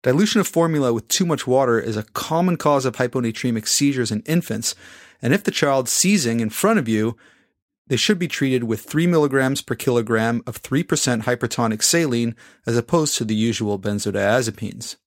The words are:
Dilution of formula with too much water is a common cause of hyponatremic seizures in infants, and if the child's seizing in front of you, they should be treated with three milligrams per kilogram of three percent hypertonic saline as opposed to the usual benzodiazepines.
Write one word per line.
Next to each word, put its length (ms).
Dilution 380
of 80
formula 460
with 160
too 160
much 200
water 320
is 200
a 60
common 520
cause 300
of 100
hyponatremic 720
seizures 460
in 80
infants, 520
and 120
if 100
the 80
child's 400
seizing 480
in 100
front 300
of 80
you, 300
they 100
should 200
be 120
treated 340
with 160
three 260
milligrams 560
per 140
kilogram 720
of 80
three 280
percent 400
hypertonic 600
saline 500
as 120
opposed 400
to 80
the 100
usual 420
benzodiazepines. 1160